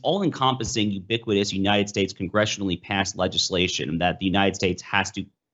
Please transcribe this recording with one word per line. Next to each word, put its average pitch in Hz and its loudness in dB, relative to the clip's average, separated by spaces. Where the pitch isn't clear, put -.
all-encompassing, 127 0
ubiquitous 101 0
United 101 2
States 98 -2
congressionally 98 0
passed 98 -4
legislation 90 0
that 87 0
the 95 -4
United 98 4
States 90 -2
has - 0
to - -8